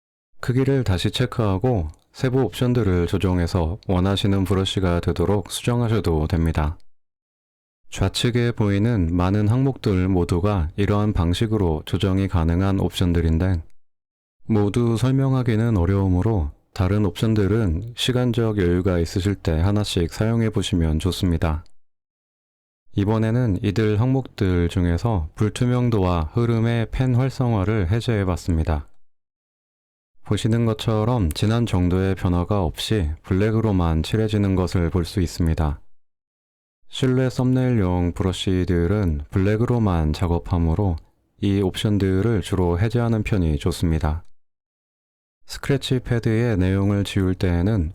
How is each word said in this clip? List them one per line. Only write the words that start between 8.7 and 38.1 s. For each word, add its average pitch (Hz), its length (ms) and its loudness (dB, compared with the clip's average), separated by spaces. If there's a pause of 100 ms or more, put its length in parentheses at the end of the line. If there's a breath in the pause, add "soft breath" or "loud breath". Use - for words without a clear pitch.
많은 98 340 2
항목들 113 600 0
모두가 90 680 0
이러한 104 360 0
방식으로 87 720 0
조정이 95 440 0
가능한 92 520 0
옵션들인데, 87 800 0 (840)
모두 113 520 2
설명하기는 123 800 0
어려우므로 92 760 2 (220)
다른 101 320 0
옵션들은 107 920 0
시간적 117 640 0
여유가 90 400 2
있으실 95 360 0
때 80 240 -2
하나씩 98 540 0
사용해 113 380 0
보시면 82 480 0
좋습니다. 82 640 -2 (1300)
이번에는 110 680 0
이들 107 380 0
항목들 101 680 0
중에서 87 680 0
불투명도와 107 1000 0
흐름의 117 580 0
펜 127 220 0
활성화를 113 760 0
해제해 110 340 0
봤습니다. 80 640 -2 (1400)
보시는 117 400 0
것처럼 110 640 0
진한 113 360 0
정도의 92 500 2
변화가 90 480 0
없이 78 480 -2 (100)
블랙으로만 95 800 0
칠해지는 104 540 0
것을 87 340 0
볼 90 140 0
수 - 160 -4
있습니다. 80 600 -2 (1080)
실루엣 127 420 0
썸네일용 117 800 0